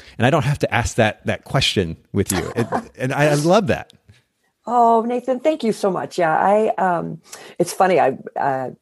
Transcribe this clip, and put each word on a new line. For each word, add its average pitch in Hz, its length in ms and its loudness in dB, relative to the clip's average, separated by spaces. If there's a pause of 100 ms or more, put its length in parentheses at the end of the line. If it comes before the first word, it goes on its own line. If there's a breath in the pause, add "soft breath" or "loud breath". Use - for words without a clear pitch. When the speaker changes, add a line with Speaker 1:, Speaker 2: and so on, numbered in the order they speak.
(180 loud breath)
Speaker 1:
And 110 80 2
I 131 40 4
don't 156 140 2
have 143 140 -2
to - 160 -2
ask 113 220 -2
that, 110 280 0
that 98 200 -6
question 90 520 -2 (160)
with 98 180 0
you. 87 240 -4
It, 117 120 -2 (160)
<laughs> - 160 -20
and 127 160 -4
I, 143 160 2
I 147 60 2
love 170 320 2
that. - 260 -4 (720 soft breath)
Speaker 2:
Oh, 233 400 4
Nathan, 247 340 -2
thank 311 220 0
you 226 100 2
so - 180 -2
much. 147 280 -6
Yeah, 160 180 2
I, 208 400 2
um, 170 440 -2 (380 loud breath)
it's 175 140 -2
funny. 185 280 2
I, 127 180 0 (200)
uh, 131 320 -4 (120)